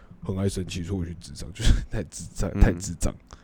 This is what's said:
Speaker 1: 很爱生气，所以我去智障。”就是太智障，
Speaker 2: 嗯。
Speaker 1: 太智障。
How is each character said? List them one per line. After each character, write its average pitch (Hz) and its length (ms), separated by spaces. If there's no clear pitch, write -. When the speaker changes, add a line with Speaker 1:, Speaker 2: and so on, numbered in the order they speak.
Speaker 1:
很 95 120
爱 98 120
生 92 180
气， 87 160
所 95 140
以 92 40
我 85 60
去 85 140
智 69 120
障。” - 220
就 113 80
是 113 100
太 107 160
智 - 200
障， 98 200
Speaker 2:
嗯。 101 60
Speaker 1:
太 107 120
智 87 220
障。 - 200